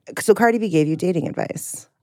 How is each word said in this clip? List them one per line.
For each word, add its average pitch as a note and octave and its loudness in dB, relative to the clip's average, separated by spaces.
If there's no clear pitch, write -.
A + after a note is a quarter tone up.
So A3 4
Cardi A#3 2
B G#3+ -2
gave D#3 4
you D#3 0
dating E3+ -2
advice - -8